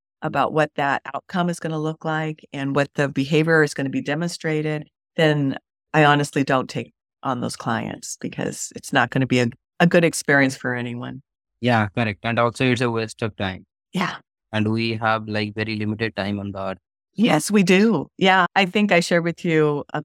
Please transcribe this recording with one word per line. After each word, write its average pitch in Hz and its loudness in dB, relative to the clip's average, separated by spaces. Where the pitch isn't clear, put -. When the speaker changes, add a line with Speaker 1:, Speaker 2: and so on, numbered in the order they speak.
Speaker 1:
about 143 0
what 151 2
that 139 0
outcome 175 -4
is 165 -6
gonna 160 -6
look 156 -6
like 156 -6
and 139 -4
what 143 0
the 143 0
behavior 156 2
is 147 -2
gonna 135 -4
be 135 -4
demonstrated, 151 -4
then 147 2
I 156 6
honestly 143 4
don't 131 0
take - -10
on 127 -4
those 120 -6
clients, - -6
because - -8
it's - -18
not 127 2
gonna 135 0
be 123 2
a, 120 2
a 175 6
good 175 4
experience 139 0
for 127 -6
anyone. 123 -10
Speaker 2:
Yeah, 117 2
correct. 107 -4
And 113 -2
also 120 2
it's 120 2
a 123 0
waste 113 -6
of 110 -4
time. 95 -6
Speaker 1:
Yeah. - -4
Speaker 2:
And 107 0
we 113 -2
have, 110 0
like, 107 -4
very 110 -4
limited 107 -4
time 101 -2
on 98 -6
that. 95 -8
Speaker 1:
Yes, 175 2
we 202 4
do. 185 4
Yeah. 185 4
I 196 2
think 202 0
I 175 6
shared 170 0
with 170 -6
you 151 2
a 151 -6